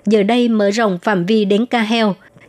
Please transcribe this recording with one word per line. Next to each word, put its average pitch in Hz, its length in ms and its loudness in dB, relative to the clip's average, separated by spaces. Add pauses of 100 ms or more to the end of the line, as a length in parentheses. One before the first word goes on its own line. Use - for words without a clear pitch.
Giờ 208 180 2
đây 240 260 0
mở 208 200 0
rộng 202 340 -2
phạm 185 220 0
vi 214 200 0
đến 202 200 0
cá 240 160 -2
heo. 214 340 0 (340)